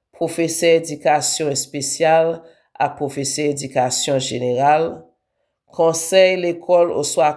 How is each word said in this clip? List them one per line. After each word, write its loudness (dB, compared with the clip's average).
pwofesè 0
edikasyon -2
espesyal 0
ak -4
pwofesè -4
edikasyon -2
jeneral, 0
konsèy 2
lekòl 2
oswa 0